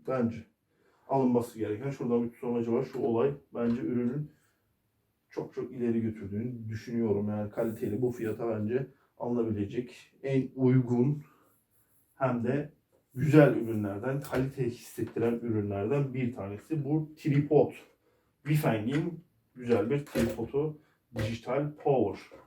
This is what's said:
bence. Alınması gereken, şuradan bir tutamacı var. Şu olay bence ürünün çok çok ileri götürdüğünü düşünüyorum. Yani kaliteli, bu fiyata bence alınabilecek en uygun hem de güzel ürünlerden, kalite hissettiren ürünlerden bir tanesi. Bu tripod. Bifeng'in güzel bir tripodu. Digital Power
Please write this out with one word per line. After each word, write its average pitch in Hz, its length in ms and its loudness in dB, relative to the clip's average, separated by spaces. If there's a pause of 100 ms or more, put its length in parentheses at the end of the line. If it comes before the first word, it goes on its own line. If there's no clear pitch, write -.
bence. 123 300 0 (680)
Alınması 123 520 2
gereken, 107 300 -4
şuradan 120 340 0
bir 117 80 -6
tutamacı 120 420 -2
var. 131 200 2
Şu 127 60 -6
olay 117 320 2 (220)
bence 120 280 0
ürünün 127 500 -2 (1000)
çok - 240 -8
çok 123 180 -8
ileri 117 300 0
götürdüğünü 110 680 -4
düşünüyorum. 107 600 0
Yani 104 220 -4
kaliteli, 117 500 -2
bu 123 100 2
fiyata 113 380 -4
bence 113 380 -2 (300)
alınabilecek 117 960 -4 (100)
en 135 320 2
uygun 127 680 4 (920)
hem 123 280 0
de 143 280 -2 (440)
güzel 139 400 8
ürünlerden, 110 680 -2
kalite 131 480 -2
hissettiren 117 640 -4
ürünlerden 117 800 -2
bir 127 220 -2
tanesi. 107 500 -6
Bu 156 300 -2
tripod. - 560 4 (760)
Bifeng'in 147 800 0 (320)
güzel 120 340 0
bir 143 160 -2
tripodu. 120 720 -2 (400)
Digital 123 640 -2
Power 120 420 2 (220)